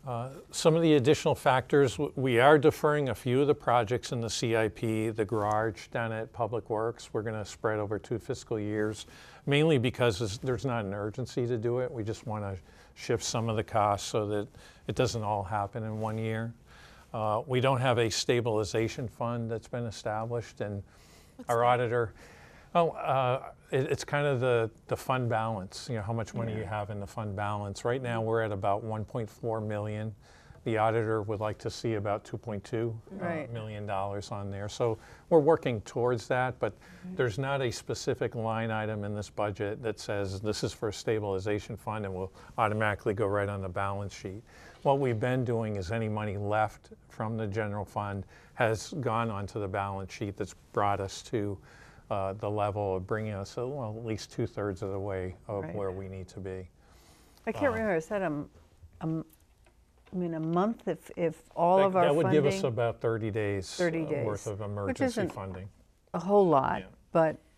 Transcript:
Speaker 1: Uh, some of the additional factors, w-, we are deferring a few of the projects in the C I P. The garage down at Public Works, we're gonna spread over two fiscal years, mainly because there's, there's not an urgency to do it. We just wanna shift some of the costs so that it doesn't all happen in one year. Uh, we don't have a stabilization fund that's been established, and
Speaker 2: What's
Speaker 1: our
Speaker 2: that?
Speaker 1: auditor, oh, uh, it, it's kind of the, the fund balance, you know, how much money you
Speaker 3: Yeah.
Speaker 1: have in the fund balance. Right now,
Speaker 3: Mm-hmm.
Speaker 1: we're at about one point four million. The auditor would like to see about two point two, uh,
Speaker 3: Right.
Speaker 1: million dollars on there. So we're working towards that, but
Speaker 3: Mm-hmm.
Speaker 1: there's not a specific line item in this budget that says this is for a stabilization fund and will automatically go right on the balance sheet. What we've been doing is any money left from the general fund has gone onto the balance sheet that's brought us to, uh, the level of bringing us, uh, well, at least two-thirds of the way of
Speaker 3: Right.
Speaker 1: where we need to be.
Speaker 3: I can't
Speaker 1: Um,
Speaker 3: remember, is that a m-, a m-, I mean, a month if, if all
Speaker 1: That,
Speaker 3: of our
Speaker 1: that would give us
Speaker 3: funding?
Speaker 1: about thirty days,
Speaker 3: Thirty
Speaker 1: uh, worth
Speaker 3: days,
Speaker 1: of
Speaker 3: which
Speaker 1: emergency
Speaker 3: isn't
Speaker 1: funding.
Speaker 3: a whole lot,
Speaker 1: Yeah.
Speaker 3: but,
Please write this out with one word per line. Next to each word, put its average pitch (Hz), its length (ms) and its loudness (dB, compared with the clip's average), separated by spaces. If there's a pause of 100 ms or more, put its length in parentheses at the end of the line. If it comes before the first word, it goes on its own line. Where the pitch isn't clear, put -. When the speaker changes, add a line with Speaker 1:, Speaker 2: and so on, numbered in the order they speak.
Speaker 1:
Uh, 123 240 -6 (200)
some - 240 4
of 170 60 4
the 160 140 8
additional 147 400 6
factors, 135 580 4
w-, 147 240 -2
we 127 240 4
are 147 180 12
deferring 147 520 4
a 107 40 0
few 127 280 2
of 143 40 4
the 147 80 6
projects 123 580 2
in 123 100 -4
the 113 80 -4
C 113 260 0
I 110 120 4
P. 110 420 0
The 107 160 -2
garage 107 600 0
down 117 220 -4
at 110 220 -6
Public 113 380 -4
Works, 113 420 -2
we're 110 100 0
gonna 110 220 -4
spread 107 340 0
over 104 200 -2
two 113 200 -4
fiscal - 400 -6
years, 107 460 -2 (400)
mainly 147 320 4
because 120 420 2
there's, 107 200 -4
there's 127 260 -2
not 117 220 0
an 98 80 -4
urgency 110 520 -4
to 113 120 0
do 120 220 0
it. 127 120 -2
We 120 100 -6
just 104 240 -6
wanna 101 300 -4 (380)
shift - 280 0
some 117 280 0
of 107 60 2
the 110 60 0
costs 104 460 2
so 110 200 0
that 104 200 -2 (400)
it 113 60 -2
doesn't 120 280 0
all 104 220 -2
happen 101 400 -4
in 110 160 -6
one 110 160 -4
year. 110 380 -4 (580)
Uh, 107 340 0
we 127 140 2
don't 131 200 2
have 123 180 4
a 117 100 4
stabilization 113 1000 0
fund 117 440 -4
that's 113 180 -8
been 120 160 -4
established, 113 760 -6
and 101 200 -4 (540)
Speaker 2:
What's - 140 -8
Speaker 1:
our 117 80 4
Speaker 2:
that? 120 80 6
Speaker 1:
auditor, 120 460 2 (640)
oh, 170 160 4
uh, 131 600 0 (200)
it, 139 200 2
it's 135 140 -2
kind 147 220 0
of 135 140 2
the, 120 280 2 (200)
the 117 80 0
fund 127 320 -2
balance, 110 600 -4
you 131 80 -4
know, 107 60 -4
how 104 100 -4
much 113 220 -4
money 113 180 -4
you 107 80 -4
Speaker 3:
Yeah. 101 80 -6
Speaker 1:
have 104 220 -4
in 104 100 -6
the 101 60 -8
fund 104 300 -6
balance. 104 480 -4
Right 120 180 2
now, 117 180 -2
Speaker 3:
Mm-hmm. 113 80 0
Speaker 1:
we're 113 140 4
at 107 100 0
about 101 300 0
one 110 220 -4
point 110 260 -6
four 110 300 -4
million. 107 540 -4 (500)
The 113 120 2
auditor 110 460 4
would 101 180 -4
like 107 180 -2
to 110 120 -6
see 113 240 -2
about 104 300 -2
two - 120 -10
point 104 280 -8
two, 117 300 -2 (260)
uh, 180 40 -6
Speaker 3:
Right. 160 280 -6
Speaker 1:
million 107 340 -8
dollars 101 440 -4
on 101 200 -6
there. 98 180 -6
So 113 300 0 (320)
we're 170 80 8
working 143 440 4
towards 123 460 0
that, 127 300 0
but 110 140 0
Speaker 3:
Mm-hmm. - 420 -16
Speaker 1:
there's 123 240 0
not 135 240 0
a 123 80 0
specific 120 640 -4
line 113 360 -2
item 107 340 -2
in 104 100 -4
this 104 160 -6
budget 104 520 -2
that 110 160 -2
says 101 420 -4
this 107 220 -2
is 113 100 -2
for - 160 -4
a 101 40 -2
stabilization 104 840 -2
fund 107 280 -6
and 95 100 -6
will 92 160 -6 (280)
automatically 107 560 2
go 104 120 2
right 101 220 2
on 101 140 -4
the 95 80 -6
balance 98 420 -4
sheet. 101 300 -12 (400)
What 139 160 4
we've 123 200 2
been 127 260 2
doing 113 320 -2
is 95 160 -4
any 113 160 0
money 107 280 -4
left 104 540 0 (180)
from 113 280 -4
the 110 100 -2
general 104 380 -2
fund 101 420 -6 (280)
has 110 460 0
gone 117 300 0
onto 101 300 -6
the 101 80 -4
balance 98 440 -4
sheet 101 240 -6
that's - 180 -6 (180)
brought 101 280 2
us 98 220 -6
to, 101 340 -4 (540)
uh, 98 240 -2
the 104 160 -4
level 104 460 0
of 92 100 -4
bringing 110 260 -4
us, 98 240 -8
uh, 120 100 -4
well, 123 300 -6
at 117 80 -10
least 110 280 -6
two-thirds 104 500 -4
of 98 80 -4
the 98 80 -4
way 95 380 -4 (120)
of 101 160 -4
Speaker 3:
Right. 87 100 -10
Speaker 1:
where 101 180 -4
we 95 160 -8
need 95 200 -12
to - 120 -14
be. 92 280 -8 (800)
Speaker 3:
I 226 60 -4
can't 269 160 0
Speaker 1:
Um, 240 60 0
Speaker 3:
remember, 220 200 0
is 160 140 0
that 208 120 -2
a 185 60 0
m-, 147 240 -4 (500)
a - 40 -8
m-, 160 200 -2 (880)
I 190 40 -6
mean, 175 180 -2
a 160 60 -4
month 175 480 0
if, - 280 -6
if 165 240 0 (160)
all 175 220 6
Speaker 1:
That, 196 80 8
Speaker 3:
of 185 100 2
our 175 100 6
Speaker 1:
that 143 80 4
would 160 160 4
give 147 140 6
us 143 100 4
Speaker 3:
funding? 131 180 0
Speaker 1:
about 117 280 0
thirty 113 300 0
days, 101 440 0
Speaker 3:
Thirty 165 300 0
Speaker 1:
uh, 147 200 -2
worth 104 200 -4
Speaker 3:
days, 110 80 -4
Speaker 1:
of 98 80 -6
Speaker 3:
which 104 80 -6
Speaker 1:
emergency 101 360 -2
Speaker 3:
isn't 226 280 0
Speaker 1:
funding. 95 360 -10 (440)
Speaker 3:
a 180 60 -2
whole 190 300 6
lot, 135 320 4
Speaker 1:
Yeah. 92 60 -12 (260)
Speaker 3:
but, 160 240 4 (220)